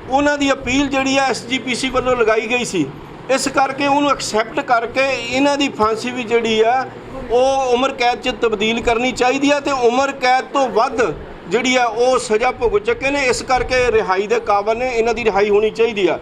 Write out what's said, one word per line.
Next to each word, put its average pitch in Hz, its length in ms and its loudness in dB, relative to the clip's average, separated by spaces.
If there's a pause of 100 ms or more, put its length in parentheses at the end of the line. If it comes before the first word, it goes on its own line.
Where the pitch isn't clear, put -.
ਉਹਨਾਂ 285 340 2
ਦੀ 277 140 0
ਅਪੀਲ 269 360 0
ਜਿਹੜੀ 269 280 0
ਹੈ 269 80 2
ਐਸ 254 220 -2
ਜੀ 254 120 -4
ਪੀ 247 160 -4
ਸੀ 262 160 -4
ਵੱਲੋਂ 254 260 0
ਲਗਾਈ 247 320 2
ਗਈ 240 160 0
ਸੀ। 175 200 -2 (460)
ਇਸ 262 180 2
ਕਰਕੇ 269 380 0
ਉਹਨੂੰ 285 240 2
ਐਕਸੈਪਟ 226 520 -2
ਕਰਕੇ 233 400 0 (240)
ਇਹਨਾਂ 277 320 2
ਦੀ 277 100 0
ਫਾਂਸੀ 220 420 0
ਵੀ 254 120 -6
ਜਿਹੜੀ 226 400 0
ਆ 226 120 4 (560)
ਉਹ 262 440 2
ਉਮਰ 262 180 0
ਕੈਦ 240 280 0
'ਚ 247 200 -2
ਤਬਦੀਲ 220 420 0
ਕਰਨੀ 240 300 0
ਚਾਹੀਦੀ 269 380 0
ਆ 285 100 2
ਤੇ 285 100 -2 (120)
ਉਮਰ 254 300 2 (100)
ਕੈਦ 254 300 2
ਤੋਂ 269 180 2
ਵੱਧ 233 300 0 (480)
ਜਿਹੜੀ 247 280 0
ਆ 247 100 4
ਉਹ 240 320 2
ਸਜ਼ਾ 220 320 0
ਭੁਗਤ 220 360 -2
ਚੁੱਕੇ 240 240 -2
ਨੇ, 277 160 0
ਇਸ 233 160 0
ਕਰਕੇ 247 500 0
ਰਿਹਾਈ 196 340 2
ਦੇ 226 160 0
ਕਾਬਿਲ 214 360 0
ਨੇ, 254 120 -2
ਇਹਨਾਂ 226 240 0
ਦੀ 214 100 -4
ਰਿਹਾਈ 208 260 2
ਹੋਣੀ 208 200 4
ਚਾਹੀਦੀ 208 360 0
ਆ। 143 160 0